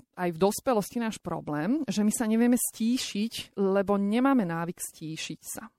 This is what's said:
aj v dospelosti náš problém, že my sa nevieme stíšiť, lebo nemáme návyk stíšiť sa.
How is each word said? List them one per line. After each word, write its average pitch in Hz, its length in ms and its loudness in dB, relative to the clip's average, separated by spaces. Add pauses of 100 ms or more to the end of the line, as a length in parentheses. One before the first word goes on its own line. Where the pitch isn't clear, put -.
(180)
aj 180 160 -2
v 160 80 -12
dospelosti 208 560 2
náš 226 240 -4
problém, 160 640 -2
že 208 160 0
my 208 120 4
sa 233 120 -2
nevieme 233 300 4
stíšiť, - 1040 -4
lebo 196 400 2
nemáme 226 480 2
návyk 170 320 -4
stíšiť - 640 -10
sa. - 240 -12 (120)